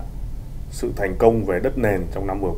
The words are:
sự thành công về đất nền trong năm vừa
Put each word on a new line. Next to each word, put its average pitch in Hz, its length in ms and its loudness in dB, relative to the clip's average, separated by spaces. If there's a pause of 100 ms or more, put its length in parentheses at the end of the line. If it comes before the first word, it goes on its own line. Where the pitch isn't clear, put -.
(720)
sự 120 240 -4
thành 95 220 -2
công 113 280 6
về 90 140 2
đất 131 180 0
nền 104 240 2 (120)
trong 98 140 -4
năm 95 140 -2
vừa 90 160 0